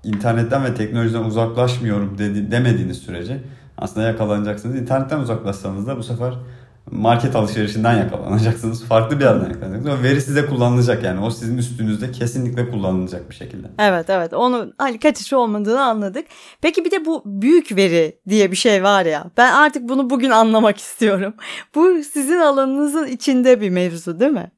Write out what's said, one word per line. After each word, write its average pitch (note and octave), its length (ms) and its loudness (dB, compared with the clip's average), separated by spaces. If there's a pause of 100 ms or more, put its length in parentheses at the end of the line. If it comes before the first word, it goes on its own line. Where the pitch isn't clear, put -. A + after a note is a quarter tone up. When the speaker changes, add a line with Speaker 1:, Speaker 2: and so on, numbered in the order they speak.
Speaker 1:
internetten A#2 600 -2
ve B2+ 120 -4
teknolojiden A2+ 480 -2
uzaklaşmıyorum A2+ 920 -2
dedi-, G#2 340 -4
demediğiniz G#2 460 0
sürece F#2+ 440 -10 (360)
aslında G#2+ 300 -4
yakalanacaksınız. G#2+ 680 -4
İnternetten C3 440 -2
uzaklaşsanız G2+ 680 -6
da C3+ 100 -6
bu A#2+ 60 -8
sefer A#2+ 300 -6 (580)
market A#2 440 2
alışverişinden A2 600 0
yakalanacaksınız. A2+ 880 -2
Farklı A2+ 360 2
bir C#3 40 2
yerden G#2+ 260 4
yakalanacaksınız. B2+ 500 -6
O B2 40 -2
veri C#3 180 4
size C#3+ 240 0
kullanılacak B2 580 2
yani. F#2 160 -2
O A2 100 -2
sizin A#2 280 -6
üstünüzde A#2 540 -4
kesinlikle B2 580 -4
kullanılacak F#2 600 -4
bir - 60 -20
şekilde. - 320 -16 (120)
Speaker 2:
Evet, F#3+ 300 2
evet. F3 240 -2
Onu A#3+ 440 -2
hani B3 220 -4
kaçışı C#4 380 0
olmadığını A3 460 0
anladık. A3 420 -2 (360)
Peki E4 240 0
bir E4 60 0
de E4+ 140 -2
bu D#4+ 200 -2
büyük G#3+ 500 2
veri E3+ 440 2 (100)
diye G3+ 220 4
bir F#3 40 -2
şey G3+ 280 4
var G3 220 4
ya. D#3 200 -2 (120)
Ben B3 160 8
artık C#4 360 4
bunu C4 200 0
bugün C4 200 0
anlamak A3 480 6
istiyorum. G3+ 560 -2 (420)
Bu E4+ 280 4
sizin D4 360 -2
alanınızın C#4+ 680 2
içinde B3+ 540 4
bir G3+ 80 0
mevzu F3 500 -2
değil C#4 120 4
mi? F#3 260 -4